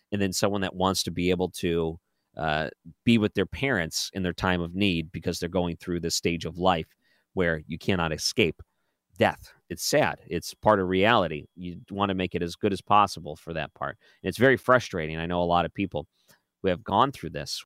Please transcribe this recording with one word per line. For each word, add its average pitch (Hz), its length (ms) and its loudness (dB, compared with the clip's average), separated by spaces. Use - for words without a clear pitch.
and 101 100 -2
then 95 120 0
someone 101 280 0
that 92 140 -4
wants 92 280 2
to 90 80 -6
be 87 180 0
able 90 220 0
to, 82 460 -2
uh, 78 340 -2
be 117 120 6
with 107 160 2
their 98 120 2
parents 101 680 -4
in 95 80 -6
their 90 120 -2
time 90 280 0
of 85 140 -6
need 90 360 0
because 82 280 -6
they're 87 80 -4
going 87 300 -2
through 85 240 -6
this 82 140 -4
stage 85 280 -2
of 82 140 -8
life 87 300 2
where 85 320 0
you 82 120 -10
cannot 87 340 0
escape 78 500 0
death. - 360 0
It's 85 160 -8
sad. 127 420 0
It's 82 260 -6
part 107 280 4
of 90 80 0
reality. 92 680 2
You 87 240 -12
wanna 98 240 0
make 92 220 -4
it 87 80 -2
as 85 140 -6
good 104 160 0
as 90 80 -6
possible 80 560 2
for - 160 -12
that 76 200 -6
part. - 240 -8
And 95 60 -4
it's 90 100 -4
very 127 200 6
frustrating. 80 600 0
I 82 80 -4
know 87 160 0
a 87 40 2
lot 87 180 4
of 80 100 -4
people 92 340 -6
who 95 60 0
have 90 160 -2
gone 117 280 2
through 80 200 -12
this 73 340 -10